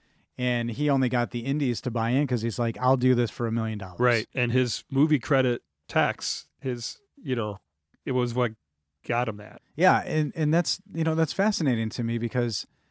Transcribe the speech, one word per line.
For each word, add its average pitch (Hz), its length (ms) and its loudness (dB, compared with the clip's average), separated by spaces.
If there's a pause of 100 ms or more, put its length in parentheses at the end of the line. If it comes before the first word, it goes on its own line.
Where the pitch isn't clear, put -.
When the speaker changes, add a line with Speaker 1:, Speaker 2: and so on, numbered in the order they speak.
(380)
Speaker 1:
and 120 340 -2
he 147 180 0
only 131 200 4
got 120 220 0
the 120 100 -4
indies 135 400 -2
to 123 100 -4
buy 113 200 0
in 139 160 2
'cause 123 140 0
he's 113 180 -4
like, 117 200 -2
"I'll 127 180 4
do 127 180 4
this 120 160 2
for 120 160 -4
a 110 40 -2
million 110 260 -2
dollars." 92 220 -12
Speaker 2:
Right. 120 340 2
And 123 180 -2
his 123 380 0
movie 143 300 2
credit 127 420 2 (260)
tax, - 600 -2 (120)
his, 123 400 -6 (220)
you 135 140 -2
know, 107 240 -4 (460)
it 143 80 -4
was 123 200 0
what 120 200 0 (520)
got 120 220 0
him 104 100 -6
that. 107 240 -16 (140)
Speaker 1:
Yeah, 147 260 4
and, 151 340 -2
and 156 180 0
that's, 170 260 0 (140)
you 160 100 -2
know, 160 120 0
that's 160 180 0
fascinating 139 560 0
to 117 140 -4
me 117 140 -2
because 117 480 -2 (260)